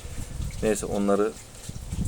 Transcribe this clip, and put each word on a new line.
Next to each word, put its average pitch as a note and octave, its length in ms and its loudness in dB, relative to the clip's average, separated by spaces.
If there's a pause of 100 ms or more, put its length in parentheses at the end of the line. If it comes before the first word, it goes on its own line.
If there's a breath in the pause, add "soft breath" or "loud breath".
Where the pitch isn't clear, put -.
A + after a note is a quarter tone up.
(640 loud breath)
Neyse, G#2+ 240 2
onları G2+ 460 4 (760)